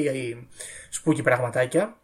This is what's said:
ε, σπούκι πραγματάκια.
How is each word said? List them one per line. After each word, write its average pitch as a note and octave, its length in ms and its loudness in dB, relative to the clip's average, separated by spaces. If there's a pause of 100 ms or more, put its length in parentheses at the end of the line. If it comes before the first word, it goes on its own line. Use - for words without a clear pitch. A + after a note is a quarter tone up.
ε, C3 300 -4 (520)
σπούκι - 340 0
πραγματάκια. B2+ 800 2